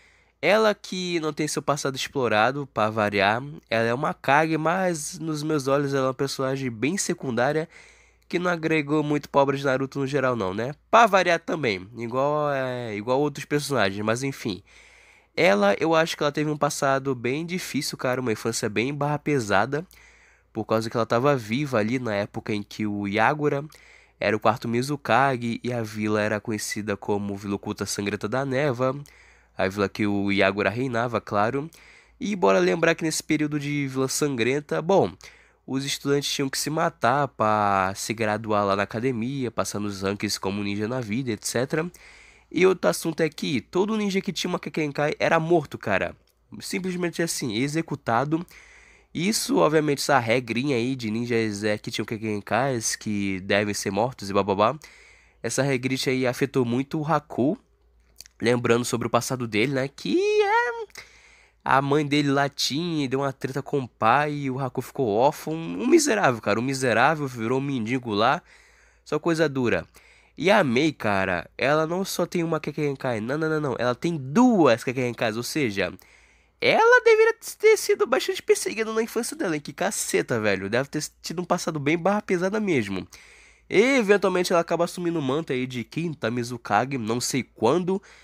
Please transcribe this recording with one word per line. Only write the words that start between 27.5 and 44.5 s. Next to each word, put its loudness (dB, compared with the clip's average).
Oculta -6
Sangrenta -4
da -2
Neva, -2
a 0
vila 0
que -2
o 0
Yagura 2
reinava, -2
claro. -2
E -4
bora 4
lembrar 2
que -6
nesse -4
período -2
de -2
Vila -2
Sangrenta, 0
bom, 4
os -4
estudantes 0
tinham -2
que -6
se -4
matar 0
pra 2
se -6
graduar 0
lá 4
na 2
academia, -4
passar -4
nos -6
rankings -2
como -4
ninja -4
na -4
vida, -4
et -6
cetera. -2
E 4
outro 2
assunto -2
é 2
que -4
todo -2
ninja 0
que -6
tinha -4
uma -2